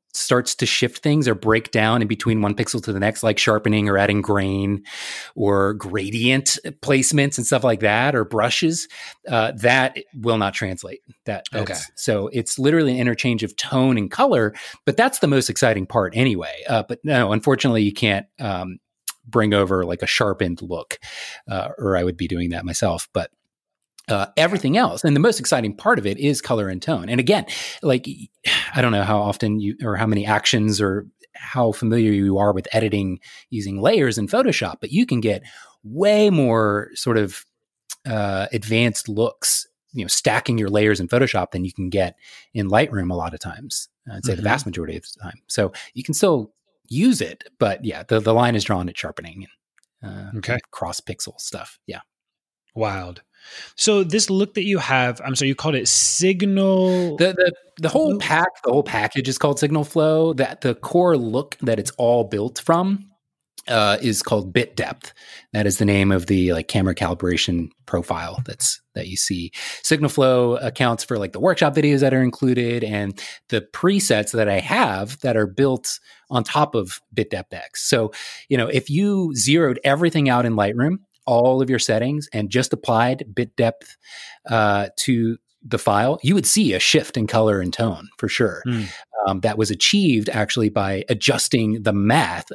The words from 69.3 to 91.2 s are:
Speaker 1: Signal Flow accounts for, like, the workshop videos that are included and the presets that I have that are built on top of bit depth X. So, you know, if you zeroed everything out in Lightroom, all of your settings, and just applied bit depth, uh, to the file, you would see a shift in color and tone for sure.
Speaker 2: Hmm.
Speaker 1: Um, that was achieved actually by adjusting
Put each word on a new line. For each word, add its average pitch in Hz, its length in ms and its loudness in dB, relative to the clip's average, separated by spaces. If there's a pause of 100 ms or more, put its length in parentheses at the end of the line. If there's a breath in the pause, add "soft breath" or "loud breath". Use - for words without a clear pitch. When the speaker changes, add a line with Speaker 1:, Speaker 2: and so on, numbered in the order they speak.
Speaker 1:
Signal 147 280 2
Flow 123 460 2
accounts 120 460 -2
for, 120 160 -4
like, 98 140 -6
the 98 80 -10
workshop 160 340 2
videos 147 260 4
that 135 140 4
are 131 80 4
included 120 640 0
and 104 340 -4 (300 loud breath)
the 113 140 0
presets 170 720 2
that 110 160 2
I 98 120 2
have 113 600 -2
that 120 160 0
are 107 120 2
built 131 500 0 (320 soft breath)
on 123 140 0
top 147 300 0
of 95 260 -4 (140)
bit 107 160 -2
depth 92 240 -10
X. - 340 -12
So, 113 240 0 (360 loud breath)
you 139 80 0
know, 120 120 2
if 135 220 -2
you 185 440 0
zeroed 131 500 2
everything 147 440 2
out 123 180 2
in 113 80 0
Lightroom, 120 440 0 (300)
all 127 320 4
of 127 80 0
your 127 120 2
settings, 127 520 -2
and 107 180 -4
just 120 220 0
applied 123 520 0 (100)
bit 120 220 -4
depth, - 400 -2 (520 loud breath)
uh, 104 460 2
to 117 440 0 (300)
the 113 100 -2
file, 117 440 2
you 160 140 2
would 151 100 2
see 190 260 2
a 92 60 0
shift - 380 2
in 110 100 0
color 107 340 2
and 90 120 -4
tone 107 440 -4
for 107 120 -4
sure. - 360 0
Speaker 2:
Hmm. 117 200 -4 (420 loud breath)
Speaker 1:
Um, 98 140 -2
that 107 180 -2
was 107 140 0
achieved 127 560 2
actually 107 400 0
by 98 400 -2
adjusting 113 760 0